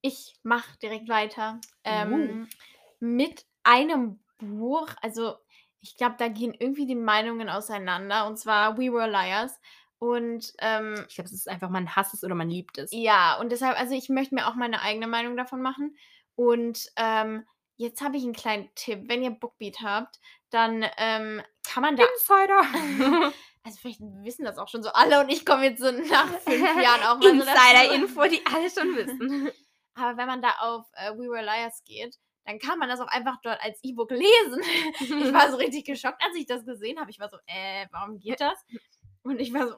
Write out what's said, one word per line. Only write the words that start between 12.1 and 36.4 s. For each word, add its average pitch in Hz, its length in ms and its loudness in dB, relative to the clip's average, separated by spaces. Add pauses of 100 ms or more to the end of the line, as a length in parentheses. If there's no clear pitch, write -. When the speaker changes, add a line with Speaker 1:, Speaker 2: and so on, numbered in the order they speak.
Speaker 2:
es - 100 -12
oder 185 100 -6
man 165 160 -4
liebt 175 280 -10
es. 139 140 -12
Speaker 1:
Ja, 208 460 4
und 233 140 -6
deshalb, 254 260 -2
also 254 160 -4
ich 262 140 -8
möchte 269 260 -2
mir 233 140 -2
auch 226 60 -6
meine 233 280 -4
eigene 220 240 -4
Meinung 233 300 -4
davon 254 260 -8
machen. 277 340 -6 (380)
Und, 233 640 0
ähm, 220 500 0 (300)
jetzt 233 260 -8
hab 277 120 -4
ich 277 100 -4
einen 240 80 -4
kleinen 214 420 -6
Tipp. 202 320 -8
Wenn 240 160 -2
ihr 254 80 -2
Bookbeat 226 520 -12
habt, 214 380 -6 (300)
dann, 226 360 0 (100)
ähm, 220 460 -4 (220)
kann - 180 -4
man 294 140 2
da 480 80 8
Speaker 2:
Insider. 330 1300 4
Speaker 1:
<laughs> - 180 -20 (120)
Also 214 180 -18
vielleicht 233 200 -14
wissen 214 440 -14
das 214 140 -8
auch 196 100 -10
schon 233 140 -8
so 214 80 -8
alle 285 300 8
und 277 80 2
ich 302 160 0
komm 269 180 4
jetzt 247 180 2
so 262 100 2
nach 285 380 2 (120)
fünf - 80 -8
Speaker 2:
<laughs> 311 340 4
Speaker 1:
Jahren 240 200 6
auch 240 160 4
mal 339 200 10
so 269 60 4
dazu. 269 60 0
Speaker 2:
Insider-Info, 262 720 8
die 320 220 2
alle 320 240 0
schon 370 260 -2
wissen. 262 560 -4 (240)
Speaker 1:
<laughs> - 180 -20
Aber 240 220 -4
wenn 247 100 -4
man 254 140 -6
da 233 200 2
auf, 226 340 -4
äh, 196 180 -8
We 240 180 -10
Were 226 140 -6
Liars 226 400 -6
geht, 214 320 -14 (300)
dann 214 120 -12
kann 302 200 -6
man 277 100 -2
das 247 120 -4
auch 247 80 -8
einfach 247 340 -4
dort 226 200 -6
als 214 200 -10
E-Book 233 280 -6
lesen. 370 520 4
<laughs> 330 380 -4
Ich 277 340 0
war 294 160 8
so 262 80 -4
richtig 277 260 -4
geschockt, 262 400 -6
als 349 120 -4
ich 302 100 -8